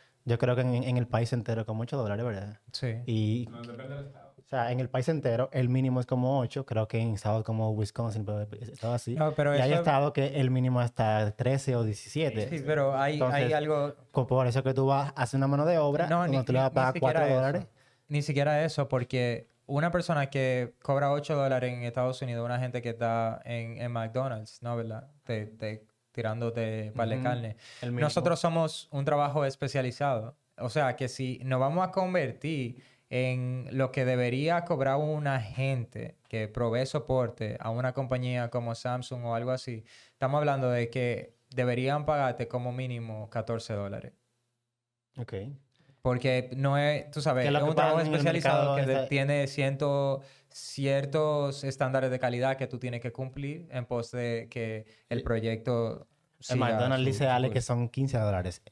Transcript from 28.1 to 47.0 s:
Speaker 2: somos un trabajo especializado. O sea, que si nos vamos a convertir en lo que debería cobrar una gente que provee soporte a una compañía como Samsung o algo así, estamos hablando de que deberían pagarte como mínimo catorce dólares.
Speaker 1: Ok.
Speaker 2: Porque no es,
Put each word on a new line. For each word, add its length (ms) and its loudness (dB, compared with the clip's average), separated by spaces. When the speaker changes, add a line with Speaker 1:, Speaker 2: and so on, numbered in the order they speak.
Speaker 2:
somos 520 0
un 120 -2
trabajo 400 2
especializado. 920 -2
O 120 -4
sea, 260 2
que 140 -4
si 340 -6
nos 160 0
vamos 260 2
a 60 -4
convertir 880 -2
en 640 -2
lo 180 2
que 140 0
debería 580 2
cobrar 360 0
una 420 0
gente 760 -4
que 180 -2
provee 380 0
soporte 760 -2
a 120 -6
una 200 -2
compañía 580 -2
como 240 -4
Samsung 520 -6
o 100 -2
algo 160 -2
así, 320 -6
estamos 240 0
hablando 320 2
de 200 2
que 460 -2
deberían 520 0
pagarte 420 0
como 240 -4
mínimo 580 -8
catorce 440 -4
dólares. 400 -6
Speaker 1:
Ok. 160 -8
Speaker 2:
Porque 480 2
no 220 2
es, 340 0